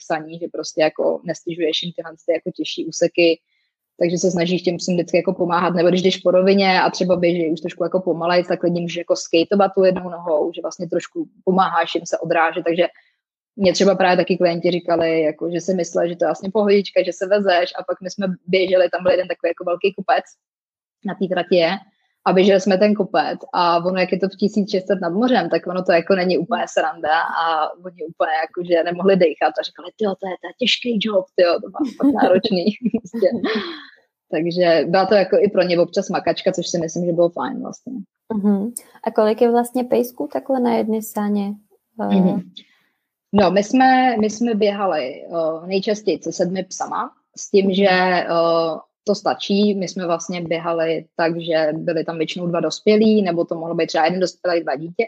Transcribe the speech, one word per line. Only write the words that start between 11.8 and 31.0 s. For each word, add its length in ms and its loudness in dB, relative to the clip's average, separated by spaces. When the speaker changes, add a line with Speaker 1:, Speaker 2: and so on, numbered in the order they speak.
Speaker 1:
jim 100 -6
se 120 -4
odrážet, 460 0
takže 240 0
mě 180 2
třeba 220 4
právě 220 4
taky 200 0
klienti 340 2
říkali, 500 0
jako, 300 -2
že 100 -4
si 120 -2
mysleli, 360 -2
že 60 -8
to 100 -2
je 20 2
vlastně 240 -4
pohodička, 540 2
že 80 -4
se 140 -6
vezeš 520 2
a 40 -8
pak 180 -8
my 80 -10
jsme 180 -6
běželi, 420 4
tam 140 -6
byl 80 2
jeden 160 0
takový 220 -4
jako 140 -6
velký 300 -2
kopec 300 -2
na 100 -6
té 140 -4
trati 260 0
je, 160 4
a 80 2
běželi 280 6
jsme 160 2
ten 160 4
kopec 460 -2
a 320 2
ono, 140 -2
jak 120 0
je 80 0
to 80 -2
v 120 -8
tisíc 320 0
šest 160 -2
set 140 0
nad 80 -4
mořem, 400 0
tak 180 -2
ono 160 -4
to 80 2
jako 240 4
není 220 2
úplně 300 -2
sranda 540 -2
a 500 -2
oni 400 -16
úplně 200 -2
jako, 280 -6
že 140 4
nemohli 320 2
dejchat 440 2
a 40 -2
říkali, 340 -16
„Tyjo, 240 -2
to 60 -8
je, 140 -8
to 60 -12
je 120 -16
těžký 420 -2